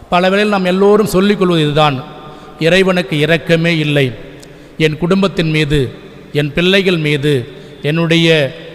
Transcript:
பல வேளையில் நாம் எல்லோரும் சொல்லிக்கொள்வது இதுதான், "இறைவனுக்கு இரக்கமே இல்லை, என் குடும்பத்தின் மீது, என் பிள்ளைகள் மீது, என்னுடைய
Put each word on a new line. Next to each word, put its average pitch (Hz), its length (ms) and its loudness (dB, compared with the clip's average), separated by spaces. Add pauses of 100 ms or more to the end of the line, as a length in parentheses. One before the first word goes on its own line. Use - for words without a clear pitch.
பல 185 200 2
வேளையில் 208 240 0
நாம் 190 120 0
எல்லோரும் 202 480 2
சொல்லிக்கொள்வது 185 480 2
இதுதான், 147 420 0 (560)
"இறைவனுக்கு 180 600 0
இரக்கமே 165 600 0
இல்லை, 147 340 0 (640)
என் 156 200 0
குடும்பத்தின் 175 520 0
மீது, 147 440 0 (380)
என் 147 200 -2
பிள்ளைகள் 180 460 0
மீது, 147 500 0 (340)
என்னுடைய 160 760 2 (180)